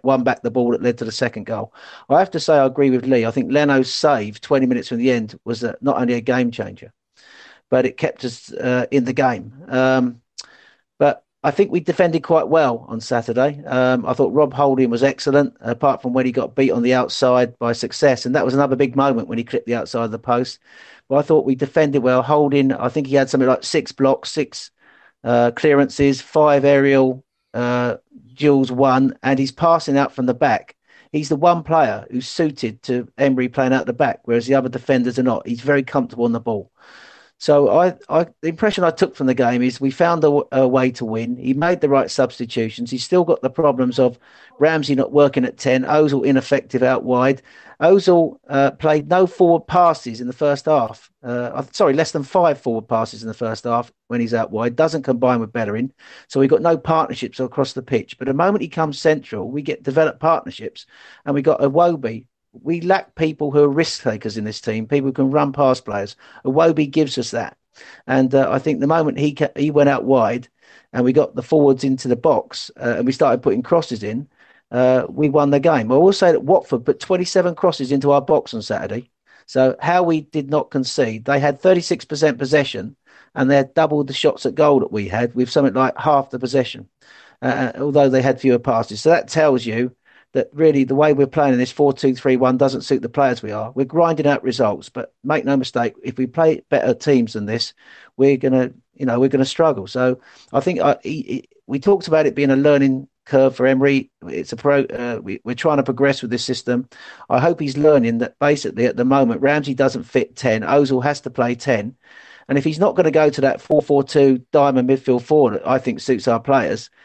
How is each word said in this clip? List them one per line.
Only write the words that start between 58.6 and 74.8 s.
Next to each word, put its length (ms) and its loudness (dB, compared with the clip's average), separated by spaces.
he 60 -8
comes 300 -4
central, 520 -2
we 100 -8
get 220 -8
developed 380 0
partnerships. 640 -4
And 80 -2
we 80 -2
got 180 2
Iwobi. 640 0
We 300 -6
lack 340 -2
people 340 -4
who 140 4
are 40 4
risk 360 -2
takers 320 -6
in 80 -6
this 160 -10
team, 260 -6
people 220 -2
who 40 -4
can 200 -2
run 200 0
past 320 0
players. 300 -8
Iwobi 440 2
gives 300 -2
us 140 -6
that. 240 -8
And, 260 0
uh, 160 2
I 120 -2
think 180 -4
the 80 -2
moment 320 0
he 140 -2
ca-, 240 -2
he 160 -2
went 160 4
out 160 -2
wide 420 0
and 120 -2
we 80 2
got 220 2
the 80 -8
forwards 400 2
into 240 -2
the 80 0
box, 560 -2
uh, 180 -2
and 80 -2
we 40 0
started 320 0
putting 220 -2
crosses 400 -2
in, 240 -8
uh, 380 2